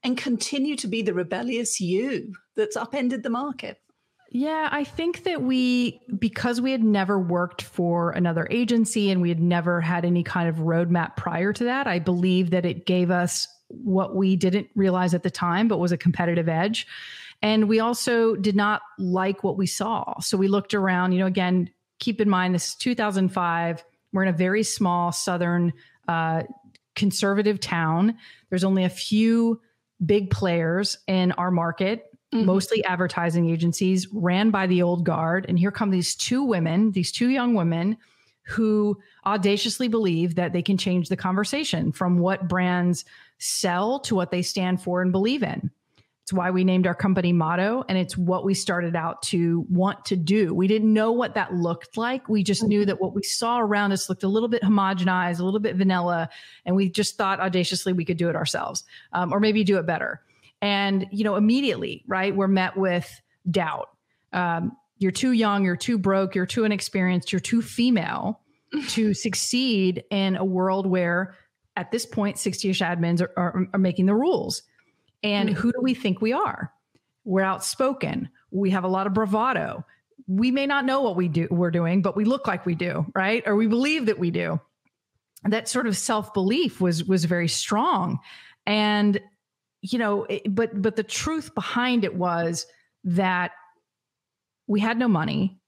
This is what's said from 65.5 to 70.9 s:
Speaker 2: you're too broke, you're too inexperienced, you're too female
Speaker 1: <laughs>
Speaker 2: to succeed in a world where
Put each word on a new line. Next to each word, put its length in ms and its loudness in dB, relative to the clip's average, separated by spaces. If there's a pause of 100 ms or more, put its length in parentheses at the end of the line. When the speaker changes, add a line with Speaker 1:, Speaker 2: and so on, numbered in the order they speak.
Speaker 2:
you're 120 0
too 220 -2
broke, 360 0
you're 120 0
too 180 -2
inexperienced, 680 0
you're 60 0
too 240 0
female 800 -2 (320)
Speaker 1:
<laughs> 160 -4
Speaker 2:
to 260 2
succeed 960 0
in 240 0
a 100 -2
world 400 0
where 520 0 (400)